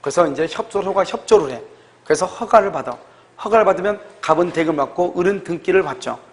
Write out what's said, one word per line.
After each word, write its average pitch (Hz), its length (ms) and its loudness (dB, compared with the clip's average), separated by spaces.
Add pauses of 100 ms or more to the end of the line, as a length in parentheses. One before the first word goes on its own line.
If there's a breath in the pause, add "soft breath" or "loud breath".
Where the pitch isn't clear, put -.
그래서 156 280 0
이제 147 200 -2
협조를, - 360 -6
서로가 190 180 0
협조를 185 480 2
해. 117 100 -10 (440 soft breath)
그래서 160 220 0
허가를 202 440 4
받아. 131 260 -8 (480 soft breath)
허가를 214 200 4
받으면 190 340 0 (220)
갑은 165 320 2
대금을 160 240 0
받고 175 420 -2
을은 196 240 0
등기를 180 400 0
받죠. 131 360 -8 (140)